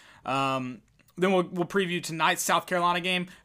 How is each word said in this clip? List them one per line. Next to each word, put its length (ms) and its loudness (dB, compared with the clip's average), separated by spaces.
Um, 580 -2
then 140 2
we'll, 180 4
we'll 160 -2
preview 360 -2
tonight's 400 0
South 240 2
Carolina 340 0
game. 280 -2